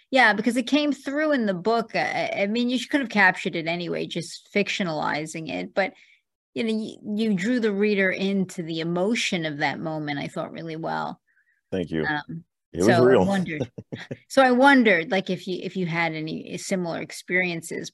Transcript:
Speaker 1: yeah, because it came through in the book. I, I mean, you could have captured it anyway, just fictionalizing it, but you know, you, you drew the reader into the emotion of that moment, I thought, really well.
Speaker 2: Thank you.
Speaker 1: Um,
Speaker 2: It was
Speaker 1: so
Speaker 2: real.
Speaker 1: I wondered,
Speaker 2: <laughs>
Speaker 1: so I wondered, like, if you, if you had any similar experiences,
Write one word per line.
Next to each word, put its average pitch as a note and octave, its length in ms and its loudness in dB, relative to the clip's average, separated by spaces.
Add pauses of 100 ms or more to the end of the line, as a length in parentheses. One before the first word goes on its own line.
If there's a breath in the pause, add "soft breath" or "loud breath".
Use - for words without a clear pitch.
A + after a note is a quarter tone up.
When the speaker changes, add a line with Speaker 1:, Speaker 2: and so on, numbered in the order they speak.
(100)
Speaker 1:
yeah, B3 220 6
because A3 240 0
it A#3+ 100 0
came D4 240 2
through D4 420 -2
in B3 140 0
the G3 80 0
book. A3 400 0
I, D#3+ 420 -2
I G3+ 120 0
mean, A#3+ 200 0
you B3+ 160 0
could D4 160 0
have A#3 100 -4
captured F#3 440 4
it E3 140 -4
anyway, E3 380 -4
just - 460 -10
fictionalizing D#3+ 1000 -2
it, F3+ 220 -6
but F#3+ 200 0 (640 soft breath)
you B3 100 -2
know, A3+ 60 0
you, A3 260 -4 (200)
you A3 180 2
drew A3 260 0
the G#3+ 120 2
reader G3 380 2
into F#3+ 520 -2
the D#3+ 180 -6
emotion F3 680 0
of D3 120 -4
that D3 200 -2
moment, D#3 400 -6
I D#3+ 80 -6
thought, D#3 260 -8
really D#3+ 240 -10
well. D#3+ 440 -6 (500)
Speaker 2:
Thank F2 200 -4
you. D#2+ 140 0
Speaker 1:
Um, D3+ 400 -6 (280)
Speaker 2:
It E2 60 -6
was F#2 100 4
Speaker 1:
so - 160 6
Speaker 2:
real. B2+ 180 6
Speaker 1:
I - 20 4
wondered, E3+ 460 -2 (300)
Speaker 2:
<laughs> - 280 -16
Speaker 1:
so - 140 4
I B3+ 80 6
wondered, A#3+ 600 6
like, F#3+ 200 0
if F3 160 -6
you, F3+ 160 -6
if F#3 140 -8
you F#3 100 0
had E3 260 -2
any D#3+ 460 -8
similar E3+ 420 -4
experiences, E3+ 920 -4